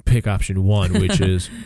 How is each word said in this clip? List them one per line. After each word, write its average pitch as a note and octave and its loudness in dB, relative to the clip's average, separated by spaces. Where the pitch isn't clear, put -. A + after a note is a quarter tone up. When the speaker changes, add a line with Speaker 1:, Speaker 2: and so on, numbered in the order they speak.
Speaker 1:
pick A#2+ 2
option F#2+ -2
one, G2 2
which F#2+ 2
Speaker 2:
<laughs> - -
Speaker 1:
is F#2 0